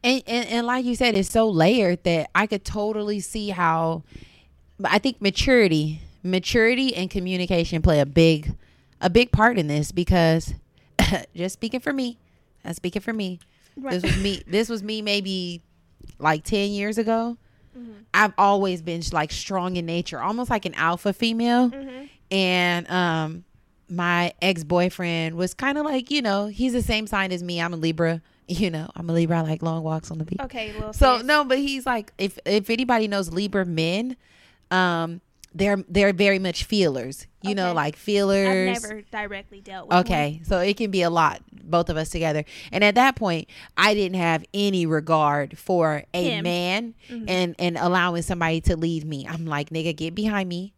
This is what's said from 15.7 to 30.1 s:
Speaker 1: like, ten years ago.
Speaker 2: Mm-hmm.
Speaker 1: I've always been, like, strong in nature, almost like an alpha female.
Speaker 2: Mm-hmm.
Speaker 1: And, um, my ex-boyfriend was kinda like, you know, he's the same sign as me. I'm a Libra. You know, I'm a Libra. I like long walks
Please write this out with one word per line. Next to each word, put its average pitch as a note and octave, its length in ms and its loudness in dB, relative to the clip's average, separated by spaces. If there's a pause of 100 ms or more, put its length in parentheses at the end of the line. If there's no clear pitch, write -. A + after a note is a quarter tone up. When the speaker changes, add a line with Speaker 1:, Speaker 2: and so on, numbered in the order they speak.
Speaker 1:
like, D#3 260 0
ten G3+ 260 0
years G3+ 280 -4
ago. A3+ 400 -2 (400)
Speaker 2:
Mm-hmm. A#3 140 -16 (200)
Speaker 1:
I've G#3 240 4
always G3 460 2
been, E3+ 200 -6 (100)
like, D#3 200 -2
strong F#3 440 -4
in E3+ 100 -4
nature, E3+ 340 -4
almost A3 300 -4
like A3 160 0
an E3+ 80 -6
alpha E3+ 400 0
female. A#3+ 560 2
Speaker 2:
Mm-hmm. C4+ 340 -14 (260)
Speaker 1:
And, F3+ 600 0
um, E3+ 540 -2 (440)
my F3 520 0
ex-boyfriend E3 960 0
was F3+ 160 -2
kinda C#4 300 -2
like, C4 280 -2
you D4 120 0
know, G3+ 240 0
he's A#3 260 -2
the B3 80 0
same G#3+ 260 -2
sign G3 240 -2
as F3+ 120 -4
me. F3 180 -4
I'm E3+ 140 -4
a - 20 -8
Libra. E3 460 0 (260)
You F#3 220 -2
know, D#3+ 260 -8
I'm E3+ 140 -8
a - 20 0
Libra. E3+ 260 2
I - 40 2
like D#3 200 -2
long E3 200 -2
walks D#3+ 280 -6